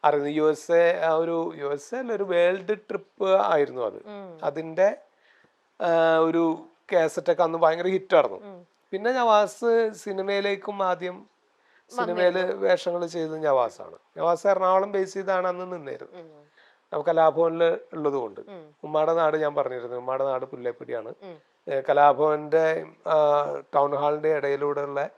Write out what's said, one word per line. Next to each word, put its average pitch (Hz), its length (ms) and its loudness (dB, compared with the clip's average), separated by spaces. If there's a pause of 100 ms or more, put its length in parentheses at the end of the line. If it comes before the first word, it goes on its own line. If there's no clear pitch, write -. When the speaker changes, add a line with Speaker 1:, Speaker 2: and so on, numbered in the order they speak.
Speaker 1:
അറിയുന്നത്. 147 300 2
യു 156 180 2
എസ് 151 200 -4
എ, 170 340 4
ആ 160 80 2
ഒരു 165 420 -2
യു 143 100 -10
എസ് 143 300 -8
എ - 20 -6
അല്ല, 247 160 -6
ഒരു 202 100 -4
വേൾഡ് 185 540 0
ട്രിപ്പ് - 520 -6
ആയിരുന്നു 160 520 2
അത്. 107 140 -4
Speaker 2:
ഉം. 196 480 -16
Speaker 1:
അതിന്റെ, 160 520 -2 (840)
ആ, 165 360 4
ഒരു 165 480 2 (280)
കാസറ്റ് 165 380 2
ഒക്കെ 170 120 2
അന്ന് 165 140 0
ഭയങ്കര 165 300 2
ഹിറ്റ് 190 280 0
ആയിരുന്നു. 117 220 4
Speaker 2:
ഉം. 185 300 -18 (240)
Speaker 1:
പിന്നെ 202 200 -2
നവാസ് 226 840 2
സിനിമയിലേക്കും 196 920 -4
ആദ്യം 180 420 -4 (640)
സിനിമയില് 180 380 0
Speaker 2:
വന്നിരുന്നു. 185 280 0
Speaker 1:
വേഷങ്ങൾ 175 520 0
ചെയ്തത് 156 380 -6
നവാസാണ്. 117 500 0 (220)
നവാസ് 165 300 0
എറണാകുളം 190 440 2
ബേസ് 190 220 -4
ചെയ്താണ് 190 340 -2
അന്ന് 180 260 -6
നിന്നിരുന്നത്. 160 460 -14
Speaker 2:
ഉം. 151 300 -20 (440)
Speaker 1:
നമുക്ക് 147 160 -2
കലാഭവനിൽ 165 680 2 (160)
ഉള്ളത് 147 200 -2
കൊണ്ട്. 113 280 -8
Speaker 2:
ഉം. 160 420 -20
Speaker 1:
ഉമ്മാടെ 156 300 0
നാട് 156 240 2
ഞാൻ 147 180 -2
പറഞ്ഞിരുന്നു, 123 400 -4
ഉമ്മാടെ 131 280 -4
നാട് 135 220 -2
പുല്ലേപ്പടിയാണ്. 123 760 -10
Speaker 2:
ഉം. 175 160 -18 (360)
Speaker 1:
ഏ, 135 160 -2
കലാഭവന്റെ, 151 960 4 (220)
ആ, 156 80 2 (600)
ടൗൺ 143 200 2
ഹാളിന്റെ 151 340 0
ഇടയിലൂടെയുള്ള 143 880 -2